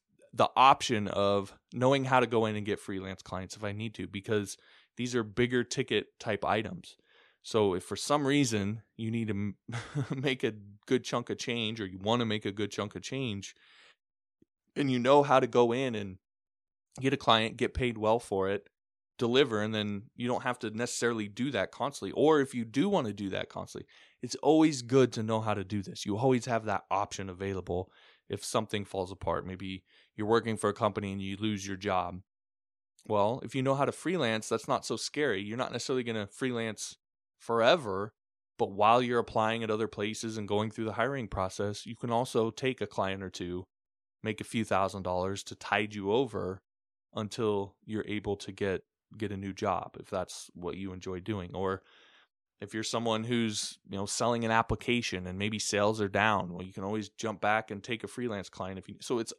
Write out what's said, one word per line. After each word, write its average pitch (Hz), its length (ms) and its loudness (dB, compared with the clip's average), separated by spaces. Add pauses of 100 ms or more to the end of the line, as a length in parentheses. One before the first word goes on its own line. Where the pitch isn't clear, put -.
(320)
the - 240 4
option 123 520 6
of 101 500 2 (160)
knowing 131 320 4
how 131 140 6
to 120 80 4
go 113 180 2
in 107 100 -2
and 104 100 -4
get 101 140 -2
freelance 95 440 -8
clients 92 320 -8
if 104 80 -12
I 104 80 -4
need 107 240 -8
to, 90 120 -8
because 101 480 -4 (420)
these 120 180 -4
are 117 80 2
bigger 120 400 0
ticket - 560 -2
type 107 260 -4
items. 90 500 -4 (460)
So 104 320 2
if 90 100 -2
for - 120 -8
some 147 320 2
reason 110 560 2 (140)
you 110 120 -6
need 113 200 -2
to 104 40 -2
m-, 101 240 -4 (300)
<laughs> 143 280 -4
make 131 280 -2
a 113 100 0 (320)
good 127 180 2
chunk 120 260 -4
of - 80 -4
change, 113 420 -4
or 101 60 -4
you 92 120 -10
wanna 113 280 2
make 107 200 -2
a 104 60 0
good 101 180 -4
chunk 104 260 -6
of 90 60 -8
change, 120 540 -6 (1200)
and 139 160 0
you 127 80 2
know 139 240 8
how 139 160 6
to 127 80 4
go 120 240 6
in 127 240 -2
and 98 220 -8 (840)
get 131 140 2
a 135 40 2
client, 113 400 4
get 120 160 0
paid 123 240 -2
well 110 220 4
for 95 300 0
it, - 200 -2 (480)
deliver, 120 440 4
and 110 120 -2
then 104 420 -4
you 120 120 -4
don't 123 160 -2
have 123 160 -2
to 110 100 -4
necessarily 117 580 -2
do 120 240 -4
that 98 200 0
constantly. 120 400 -6
Or 147 300 6
if 135 120 -2
you 120 120 -4
do 135 240 0
wanna 139 240 0
do 98 160 -6
that 98 200 -4
constantly, - 380 -12 (340)
it's 123 140 -8
always 151 460 6
good 123 320 4
to 113 100 -4
know 110 160 0
how 110 140 -2
to 101 100 -2
do 98 180 -4
this. 90 240 -10
You 101 120 0
always 123 280 4
have 113 200 -2
that 101 260 -2
option 98 380 -2
available 92 600 -4 (380)
if - 160 -6
something 107 400 -2
falls 95 280 -6
apart. 90 360 -2
Maybe 95 380 -10 (300)
you're 104 120 -4
working 110 300 4
for 104 120 2
a 101 40 2
company 101 400 0
and 98 80 -6
you 95 160 -6
lose 104 280 -2
your 98 120 -6
job. 92 440 -2 (840)
Well, 107 360 4
if 117 120 -10
you 131 60 0
know 135 140 2
how 139 100 2
to 127 80 0
freelance, 123 560 -2
that's 113 180 0
not 127 180 0
so 117 120 -4
scary. 123 440 -2
You're 104 160 -6
not 127 140 -4
necessarily 127 320 -2
gonna 110 240 -4
freelance 113 720 -6 (420)
forever, 117 760 4 (440)
but 101 140 0
while 107 300 8
you're 120 180 2
applying 113 440 0
at 110 80 -2
other 107 160 0
places 110 500 -4
and 104 100 -6
going 104 220 2
through 110 160 -6
the 107 80 -4
hiring 120 340 0
process, 101 580 -4
you 117 100 -10
can 120 160 -6
also 117 400 2
take 131 300 -4
a 104 60 -2
client 98 360 -2
or 92 60 -8
two, 90 340 -6 (580)
make 107 200 -4
a - 40 -8
few 113 200 -2
thousand 95 380 0
dollars 92 400 -2
to - 120 -12
tide 107 400 0
you 98 160 -2
over 104 500 0 (540)
until 104 600 -2 (100)
you're 107 220 -4
able 101 280 -2
to - 160 -10
get, 95 320 -2 (340)
get 107 140 -4
a 98 60 -6
new 98 160 -8
job, 95 460 -2
if - 100 -18
that's - 440 -6
what 87 240 -6
you 95 160 -8
enjoy 92 260 -8
doing. 90 360 -6
Or 95 260 -2 (800)
if 104 120 -10
you're 110 100 -4
someone 113 400 0
who's, 113 560 -2 (100)
you 98 80 -6
know, 98 80 -2
selling 117 380 0
an 113 80 0
application 113 720 0
and 90 140 -6
maybe 107 180 -2
sales 104 440 2
are 98 80 0
down, 101 440 2
well, 92 120 -8
you 92 80 -16
can 98 100 -8
always 104 240 -4
jump 110 320 -6
back 107 320 0
and 101 100 -8
take 117 220 -6
a 101 40 -8
freelance 107 420 -6
client 95 280 -10
if - 120 -14
you, - 100 -14
so 123 200 -2
it's, 113 200 -4